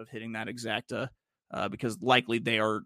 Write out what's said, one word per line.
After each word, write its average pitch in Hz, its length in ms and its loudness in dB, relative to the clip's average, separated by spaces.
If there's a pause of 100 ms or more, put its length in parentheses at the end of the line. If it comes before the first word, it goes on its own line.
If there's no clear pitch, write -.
of 110 80 -14
hitting 113 240 -8
that 110 160 -6
exacta, 117 600 -2 (420)
uh, 98 160 -2
because 110 340 -4
likely 120 360 4
they 117 200 0
are 110 280 2